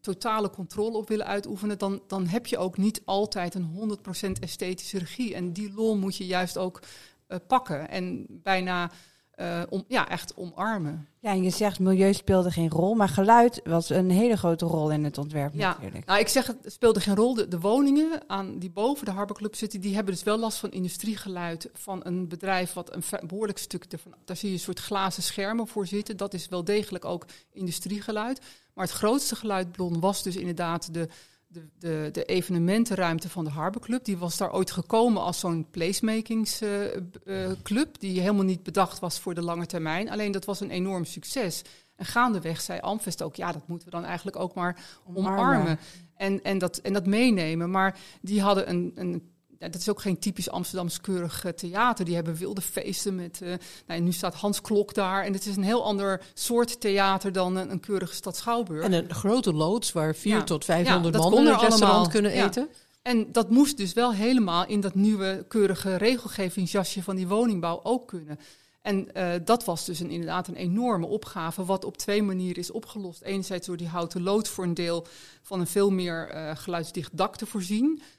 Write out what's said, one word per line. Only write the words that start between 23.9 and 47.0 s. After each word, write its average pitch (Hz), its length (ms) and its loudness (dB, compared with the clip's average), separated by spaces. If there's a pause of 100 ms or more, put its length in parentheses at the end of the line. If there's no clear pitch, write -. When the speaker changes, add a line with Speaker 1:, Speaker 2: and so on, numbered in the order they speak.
Speaker 1:
daar 185 120 -8
zie 208 120 -6
je 185 60 -2
een 170 60 -4
soort 185 180 -6
glazen 190 440 -2
schermen 214 440 -2
voor 196 200 -4
zitten. 202 300 -4
Dat 196 160 -4
is 175 140 -8
wel 180 160 -4
degelijk 202 420 -2
ook 175 200 -6 (400)
industriegeluid. 208 720 -4 (340)
Maar 190 120 -4
het - 80 -6
grootste 233 420 2
geluidbron 185 640 -2
was 180 240 0
dus 180 120 -4
inderdaad 170 580 -4
de, 165 140 -2 (400)
de, 165 200 -20 (120)
de, 156 320 -4
de 160 140 -4
evenementenruimte 180 1040 2
van 175 140 -6
de 156 60 -4
Harbor 165 320 -4
Club. 247 240 -4
Die 196 120 -2
was 175 200 -4
daar 196 160 -2
ooit 185 180 0
gekomen 226 500 2
als - 180 -2
zo'n 165 320 -2
placemakings, 220 880 -2
eh, 208 80 -2 (420)
b-, - 40 -20 (120)
eh, 190 240 -4 (120)
club 247 360 0
die 185 200 -2
helemaal 196 240 4
niet 185 200 0
bedacht - 360 0
was 175 200 -6
voor 180 140 -6
de 165 80 -4
lange 170 240 -4
termijn. 165 440 -4
Alleen 208 220 -2
dat 190 140 -4
was 202 140 -4
een 196 120 -6
enorm 185 340 -2
succes. 175 560 -6 (340)
En 185 100 -10
gaandeweg 185 560 0
zei 175 180 -8
Amvest 202 420 -4
ook, 160 140 -6
"Ja, 175 160 -4
dat 156 160 -12
moeten 170 200 -10
we 180 80 -14
dan 170 100 -6
eigenlijk 175 340 -8
ook 180 160 -4
maar 180 280 -4 (220)
Speaker 2:
Omarmen. 190 340 -2
Speaker 1:
omarmen 208 400 4 (360)
en, 196 280 -2
en 196 140 0
dat, 180 200 -2
en - 160 -4
dat 196 120 0